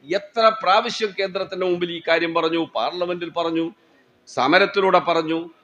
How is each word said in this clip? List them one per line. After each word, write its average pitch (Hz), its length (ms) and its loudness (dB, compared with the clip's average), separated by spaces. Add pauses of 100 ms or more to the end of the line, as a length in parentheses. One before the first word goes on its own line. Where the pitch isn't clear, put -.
(140)
എത്ര 220 380 2 (100)
പ്രാവശ്യം 220 560 2
കേന്ദ്രത്തിന്റെ 185 480 -4
മുമ്പിൽ 175 260 -2
ഈ 165 160 -10
കാര്യം 165 260 2
പറഞ്ഞു, 165 320 0
പാർലമെന്റിൽ 175 640 -4
പറഞ്ഞു, 165 440 -4 (540)
സമരത്തിലൂടെ 185 680 2
പറഞ്ഞു 165 520 -2 (140)